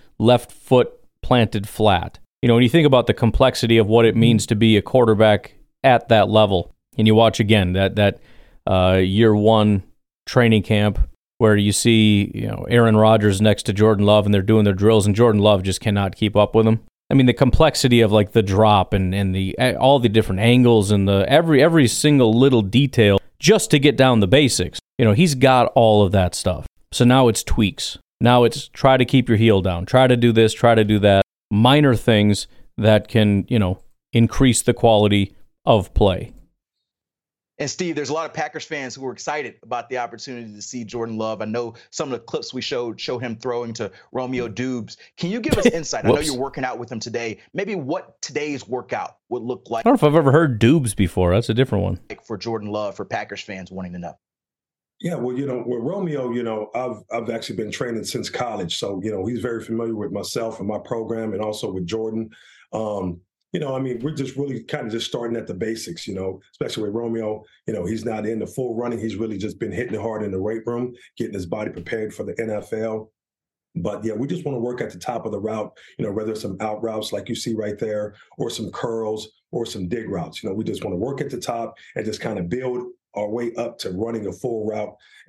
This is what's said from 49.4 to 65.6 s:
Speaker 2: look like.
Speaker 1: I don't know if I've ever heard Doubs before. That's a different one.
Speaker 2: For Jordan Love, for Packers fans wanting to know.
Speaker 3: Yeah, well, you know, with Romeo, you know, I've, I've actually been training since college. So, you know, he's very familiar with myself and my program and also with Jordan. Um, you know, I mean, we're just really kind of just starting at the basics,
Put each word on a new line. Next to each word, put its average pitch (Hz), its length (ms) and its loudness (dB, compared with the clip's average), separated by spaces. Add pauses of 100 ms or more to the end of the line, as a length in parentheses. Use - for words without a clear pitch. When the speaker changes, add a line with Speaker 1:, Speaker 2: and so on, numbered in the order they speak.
Speaker 2:
look 127 280 -10
like. 117 140 -6
Speaker 1:
I 226 60 4
don't 277 100 2
know - 60 2
if 147 60 4
I've 147 40 2
ever 147 140 4
heard 139 300 2
Doubs 123 340 2
before. 90 380 0
That's 101 160 0
a 113 60 -2
different 110 280 0
one. 95 180 -4 (240)
Speaker 2:
For 107 140 -10
Jordan 107 300 -8
Love, 104 260 -8
for 104 100 -12
Packers 104 360 -10
fans 95 320 -16
wanting 90 220 -12
to 90 40 -12
know. 87 160 -14 (840)
Speaker 3:
Yeah, 170 160 -6
well, 123 200 -6
you 139 100 -6
know, 123 200 -8
with 120 160 -6
Romeo, 151 480 -6
you 120 140 -6
know, 107 320 -8
I've, 120 260 -8 (100)
I've 110 160 -8
actually 113 280 -10
been 104 160 -8
training 117 320 -8
since - 260 -10
college. 104 480 -8
So, 98 240 -8
you 107 80 -6
know, 95 160 -6
he's 117 140 -6
very 113 240 -8
familiar 113 320 -6
with 104 160 -8
myself 110 480 -8
and 98 80 -6
my 107 100 -6
program 113 540 -8
and 98 100 -6
also 107 300 -8
with 92 140 -8
Jordan. 110 440 -6 (420)
Um, 101 480 -8 (320)
you - 80 -6
know, 139 140 -6
I 131 40 -6
mean, 127 220 -8
we're 135 100 -6
just 135 260 -10
really 135 280 -8
kind 135 220 -10
of 107 60 -8
just 113 140 -8
starting 117 280 -8
at 110 120 -10
the 110 80 -12
basics, 110 520 -10